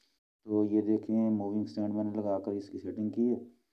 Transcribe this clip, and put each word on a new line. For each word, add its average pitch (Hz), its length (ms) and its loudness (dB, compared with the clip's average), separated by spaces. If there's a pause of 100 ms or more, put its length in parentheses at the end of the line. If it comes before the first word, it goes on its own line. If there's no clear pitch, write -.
(460)
तो 107 200 2
ये 104 160 4
देखें, 110 480 2
moving 104 360 0
stand 104 280 -4
मैंने 107 180 -2
लगाकर 104 420 -2
इसकी 101 260 -8
setting 98 320 -4
की 117 100 0
है। 120 140 4 (360)